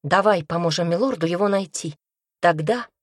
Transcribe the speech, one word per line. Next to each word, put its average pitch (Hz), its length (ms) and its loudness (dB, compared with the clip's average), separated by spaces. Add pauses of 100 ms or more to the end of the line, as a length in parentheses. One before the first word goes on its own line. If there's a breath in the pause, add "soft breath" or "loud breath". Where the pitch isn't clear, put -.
Давай 185 400 2
поможем 170 460 -2
милорду 170 360 0
его 180 220 0
найти. 190 480 -4 (440)
Тогда 175 460 0 (160)